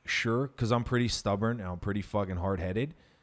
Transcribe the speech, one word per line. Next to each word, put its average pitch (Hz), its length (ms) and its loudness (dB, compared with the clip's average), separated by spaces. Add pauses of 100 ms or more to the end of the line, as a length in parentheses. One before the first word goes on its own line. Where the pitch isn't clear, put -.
sure, 120 440 0
'cause 117 240 0
I'm 120 100 4
pretty 123 240 2
stubborn 113 540 0
and 92 80 -6
I'm 90 100 -6
pretty 101 240 -2
fucking 95 360 -2
hard-headed, 95 580 -2 (260)